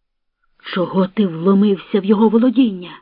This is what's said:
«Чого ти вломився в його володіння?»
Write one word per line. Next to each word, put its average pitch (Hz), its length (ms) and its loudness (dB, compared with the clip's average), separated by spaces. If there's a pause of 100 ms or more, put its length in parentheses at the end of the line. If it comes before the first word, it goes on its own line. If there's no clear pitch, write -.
(760)
«Чого 180 320 -2
ти 196 200 -2
вломився 196 720 0
в 180 40 -4
його 208 240 2
володіння?» 214 720 0